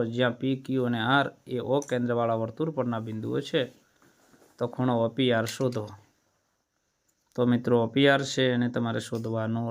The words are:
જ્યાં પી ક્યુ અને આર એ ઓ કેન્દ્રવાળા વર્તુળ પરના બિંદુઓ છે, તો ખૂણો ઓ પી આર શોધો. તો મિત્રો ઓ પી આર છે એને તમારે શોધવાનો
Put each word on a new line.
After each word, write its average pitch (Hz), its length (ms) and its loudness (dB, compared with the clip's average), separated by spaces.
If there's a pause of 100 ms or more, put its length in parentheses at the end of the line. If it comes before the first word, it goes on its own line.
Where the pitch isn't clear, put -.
જ્યાં 120 360 0
પી 131 140 0 (100)
ક્યુ 131 200 0
અને 120 160 0 (140)
આર 135 120 4 (180)
એ 123 140 -4
ઓ 123 220 0
કેન્દ્રવાળા 120 600 0
વર્તુળ 135 320 -4
પરના 120 320 -2
બિંદુઓ 113 360 -4
છે, 143 200 -2 (960)
તો 120 100 -4
ખૂણો 127 260 0 (120)
ઓ - 40 0
પી 123 240 0
આર 113 140 2
શોધો. 120 380 -4 (1500)
તો 127 100 0
મિત્રો 123 380 4
ઓ 113 40 0
પી 135 220 4
આર 139 140 4
છે 135 200 0 (100)
એને 120 160 2
તમારે 117 320 -2
શોધવાનો 113 680 -4